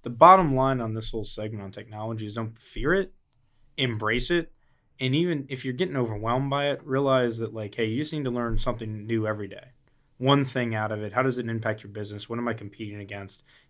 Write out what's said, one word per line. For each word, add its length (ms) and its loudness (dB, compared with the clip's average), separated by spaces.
the 60 -6
bottom 460 8
line 260 2
on 120 -4
this 180 -6
whole 120 -4
segment 400 -8
on 80 -10
technology 540 -8
is 100 -8
don't 240 -6
fear 340 -2
it, 200 0
embrace 520 0
it. 220 0
And 160 0
even 320 0
if 160 -8
you're 100 -2
getting 220 -2
overwhelmed 540 0
by 200 0
it, 140 -2
realize 540 2
that, 160 -6
like, 220 -8
hey, 100 0
you 160 -2
just 100 -6
need 140 -4
to 40 0
learn 300 0
something 480 -4
new 180 0
every 220 -4
day. 220 -16
One 260 4
thing 320 -2
out 160 -2
of 100 -6
it. 120 -8
How 100 2
does 140 0
it 100 -4
impact 340 -4
your 120 -16
business? 340 -10
What 120 -6
am 100 -4
I 40 -2
competing 460 -12
against? 440 -14